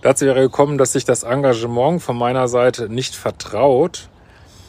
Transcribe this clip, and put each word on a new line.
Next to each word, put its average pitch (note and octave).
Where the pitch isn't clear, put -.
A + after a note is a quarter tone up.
Dazu C3+
wäre C3
gekommen, C#3+
dass C3
sich C3+
das B2
Engagement B2+
von B2
meiner B2+
Seite B2
nicht B2+
vertraut C3